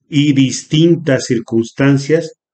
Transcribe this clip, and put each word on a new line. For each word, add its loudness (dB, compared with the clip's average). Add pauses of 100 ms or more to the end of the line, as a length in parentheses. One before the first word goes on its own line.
y 0
distintas 0
circunstancias, -2 (200)